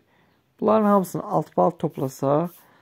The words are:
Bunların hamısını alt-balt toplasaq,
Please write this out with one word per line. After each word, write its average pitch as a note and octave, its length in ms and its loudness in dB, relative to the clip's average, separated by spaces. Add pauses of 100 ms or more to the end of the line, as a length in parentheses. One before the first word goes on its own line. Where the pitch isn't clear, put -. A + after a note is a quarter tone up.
(600)
Bunların G#3+ 260 2
hamısını F#3+ 380 0
alt-balt F3+ 560 0
toplasaq, D3 760 -2 (260)